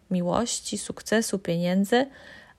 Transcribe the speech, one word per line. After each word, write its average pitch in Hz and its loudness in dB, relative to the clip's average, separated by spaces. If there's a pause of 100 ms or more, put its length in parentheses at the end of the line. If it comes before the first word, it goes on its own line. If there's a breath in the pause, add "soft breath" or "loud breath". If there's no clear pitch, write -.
(100)
Miłości, 185 -2
sukcesu, - -2
pieniędzy, 190 2 (520 loud breath)